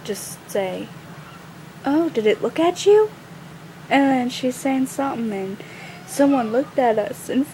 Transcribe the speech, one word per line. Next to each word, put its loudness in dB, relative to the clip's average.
just -10
say, -4
Oh, 2
did -2
it 4
look -2
at 2
you? 6
And 4
then 2
she's -2
saying 0
something, -4
and -6
someone 2
looked 0
at 4
us -4
in 2